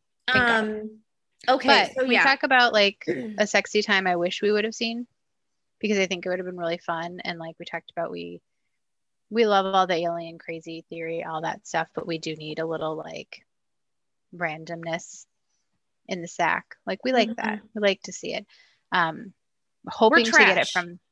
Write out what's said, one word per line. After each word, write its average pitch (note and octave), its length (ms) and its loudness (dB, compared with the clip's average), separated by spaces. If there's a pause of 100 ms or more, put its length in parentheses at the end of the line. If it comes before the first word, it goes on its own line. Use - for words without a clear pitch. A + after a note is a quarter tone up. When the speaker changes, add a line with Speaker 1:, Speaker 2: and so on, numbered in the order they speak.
(280)
Speaker 1:
Thank B3 180 4
God. A3+ 180 4
Speaker 2:
Um, G#3+ 340 -8 (500)
okay, C4 180 4
Speaker 1:
But C4 220 6
Speaker 2:
so - 120 -10
Speaker 1:
can C4 80 0
we B3 60 4
Speaker 2:
yeah. G3 80 6
Speaker 1:
talk C4+ 220 4
about, B3+ 280 6
like, G#3 340 2
Speaker 2:
<clears throat> G#3+ 320 -6
Speaker 1:
a G#3 100 2
sexy G#3 340 0
time G3 240 2
I F3+ 80 2
wish F3 260 -2
we G#3 120 2
would G#3 120 2
have A3+ 100 -6
seen? A#3 340 -6 (720)
Because G#3 180 0
I F#3+ 80 2
think F3+ 200 -6
it - 20 -4
would F3+ 120 -2
have F#3 60 -6
been F3+ 100 -10
really F3 220 -4
fun. F3 460 -8
And F3 140 -8
like E3 220 -12
we - 40 -12
talked - 280 -12
about, E3+ 180 -6
we, F3 300 -12 (880)
we A3+ 160 2
love G3 200 2
all F#3+ 200 4
the F3+ 80 0
alien E3+ 440 -4
crazy E3 500 -12
theory, E3 360 -8
all D#3+ 180 -6
that - 240 -8
stuff, E3 280 -2
but - 120 -8
we E3 120 -4
do D#3+ 160 -8
need D#3 240 -10
a D#3+ 80 -4
little, D#3 300 -4
like, D#3 480 -14 (920)
randomness E3 880 -8 (840)
in F#3 120 -4
the E3+ 80 -10
sack. - 460 -2 (120)
Like, F#3+ 180 -6
we B3+ 80 0
like A3+ 240 2
that. G#3+ 220 -4
Speaker 2:
Mm-hmm. - 160 -18
Speaker 1:
We G#3+ 60 -6
like G3+ 220 2
to F#3 100 -10
see - 220 -10
it. G3 120 -8 (460)
Um, E3+ 400 0 (560)
hoping A3+ 380 6
Speaker 2:
We're A3+ 60 0
Speaker 1:
to D#4+ 60 8
get C4 100 8
it F#3 80 4
Speaker 2:
trash. D#3+ 160 0
Speaker 1:
from, F3 260 -4 (140)